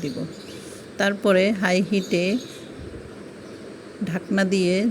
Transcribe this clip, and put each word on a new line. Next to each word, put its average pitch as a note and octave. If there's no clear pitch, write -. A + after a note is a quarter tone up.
দিব। C3+
তারপরে G3
হাই F#3
হিটে F#3
ঢাকনা F#3+
দিয়ে F#3